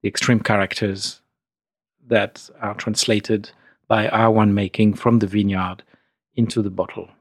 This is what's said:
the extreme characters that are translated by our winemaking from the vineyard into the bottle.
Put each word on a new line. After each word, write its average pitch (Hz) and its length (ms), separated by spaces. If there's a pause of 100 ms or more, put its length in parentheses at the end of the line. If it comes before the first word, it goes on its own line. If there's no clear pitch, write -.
the 101 60
extreme 113 300
characters 98 800 (840)
that 107 420 (120)
are 104 140
translated 107 760 (380)
by 110 200
our 113 240
winemaking 104 640
from 117 220
the 104 80
vineyard 95 560 (540)
into 113 260
the 101 80
bottle. 92 380 (120)